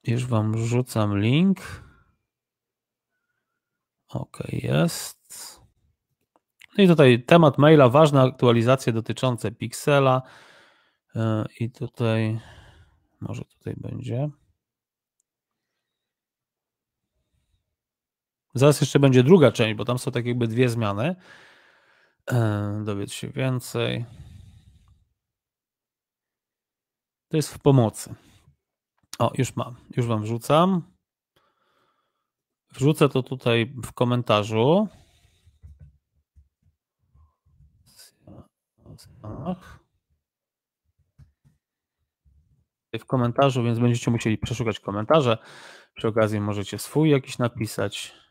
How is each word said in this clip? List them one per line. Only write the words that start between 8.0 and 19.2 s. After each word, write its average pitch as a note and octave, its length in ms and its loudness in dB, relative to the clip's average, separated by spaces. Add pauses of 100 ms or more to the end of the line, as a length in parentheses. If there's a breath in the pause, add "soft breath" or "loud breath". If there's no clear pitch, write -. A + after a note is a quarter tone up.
aktualizacje B2 680 2
dotyczące A2+ 600 -4
Pixela. C3 680 0 (920 soft breath)
E, A2 280 -2 (160)
i A#2 100 -6
tutaj, A2+ 680 -4 (800 soft breath)
może A2 240 -12
tutaj - 320 -16
będzie. A#2+ 540 -8 (4000)
Zaraz C3+ 260 4
jeszcze D3 180 2
będzie C3 240 6